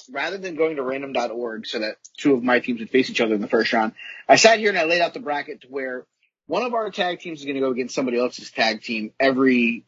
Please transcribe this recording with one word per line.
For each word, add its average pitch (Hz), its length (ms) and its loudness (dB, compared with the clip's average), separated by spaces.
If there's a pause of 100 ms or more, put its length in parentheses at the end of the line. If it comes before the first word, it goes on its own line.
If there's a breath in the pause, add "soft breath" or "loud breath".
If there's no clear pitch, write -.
(120)
rather 160 260 -6
than 185 160 -8
going 160 220 0
to 135 60 -2
random 135 300 -4
dot 120 200 -2
org 113 340 -6
so 120 140 -6
that 107 160 -4 (220)
two 139 160 4
of 120 100 0
my 123 160 4
teams 120 180 -4
would 110 120 -10
face 127 200 2
each 120 120 0
other 110 120 2
in 104 60 0
the 113 80 -6
first 113 240 2
round, 113 220 0 (340 loud breath)
I 135 80 10
sat 220 240 6
here 214 80 2
and 190 100 2
I 160 60 2
laid 170 160 2
out 165 140 0
the 143 60 -10
bracket 143 420 -6
to 123 60 -20
where 131 380 -6 (400)
one 175 160 -2
of 240 120 -4
our 214 160 -2
tag 180 300 -2
teams 160 200 -12
is 139 60 -12
gonna 139 140 -4
go 135 100 2
against 123 240 -4
somebody 127 240 0
else's 120 320 -2
tag 113 320 0
team 110 360 -6
every 127 680 2